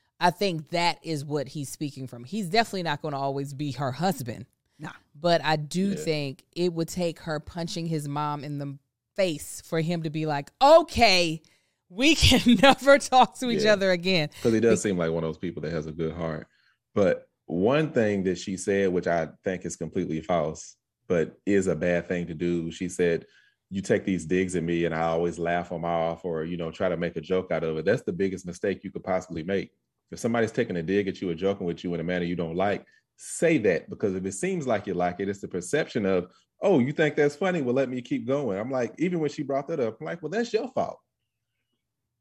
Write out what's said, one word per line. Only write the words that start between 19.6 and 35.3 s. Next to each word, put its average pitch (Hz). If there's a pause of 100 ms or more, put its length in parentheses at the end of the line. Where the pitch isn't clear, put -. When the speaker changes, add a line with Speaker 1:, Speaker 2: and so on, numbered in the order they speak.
Speaker 3:
is 85
completely 80
false, 80 (320)
but 80
is 98
a 92
bad 87
thing 87
to 85
do, 85
she 87
said, 85 (460)
"You 95
take 101
these 87
digs 90
at 85
me 85
and 80
I 80
always 85
laugh 85
'em 82
off 85
or, 80
you 85
know, 82
try 95
to 85
make 85
a 80
joke 92
out 80
of 80
it." 78
That's 110
the 98
biggest 92
mistake 92
you 95
could -
possibly 90
make. 95 (400)
If -
somebody's 117
taking 113
a 85
dig 95
at 90
you 98
or 82
joking 98
with 85
you 87
in 82
a -
manner 90
you 87
don't 85
like, 98 (300)
say -
that, 95
because 95
if 95
it 98
seems 175
like 104
you 98
like 87
it, 98
it's 98